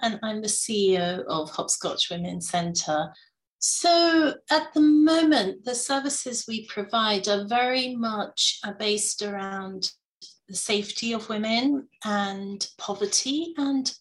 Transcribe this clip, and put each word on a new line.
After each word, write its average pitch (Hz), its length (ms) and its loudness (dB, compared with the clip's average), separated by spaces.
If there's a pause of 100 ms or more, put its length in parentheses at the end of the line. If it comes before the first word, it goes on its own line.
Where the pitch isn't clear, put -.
and 214 200 -2
I'm 214 200 -4
the 214 80 -4
C 202 420 2
E 185 60 4
O 175 280 -2
of 156 220 -2
Hopscotch - 640 -2
Women's 175 400 -6
Centre. 170 600 -2 (480)
So 339 760 4 (160)
at 311 240 2
the 311 80 4
moment, 302 840 6
the 247 100 -4
services 269 720 -4
we 220 200 -8
provide 208 640 0
are 202 200 0
very 254 480 0
much, 220 680 -2
uh, 208 140 -6
based 208 440 -2
around 196 720 -6 (540)
the 190 100 -12
safety 214 580 -2
of 220 160 -8
women 226 580 0 (160)
and 196 720 -4
poverty 269 800 -2
and 277 440 -2